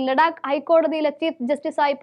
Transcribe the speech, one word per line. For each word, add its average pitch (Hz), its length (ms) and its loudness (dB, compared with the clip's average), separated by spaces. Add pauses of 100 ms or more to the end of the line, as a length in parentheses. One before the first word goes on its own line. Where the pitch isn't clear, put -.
ലഡാക്ക് 311 400 0
ഹൈക്കോടതിയിലെ 311 640 0
ചീഫ് 320 380 -4
ജസ്റ്റിസായി 294 540 -2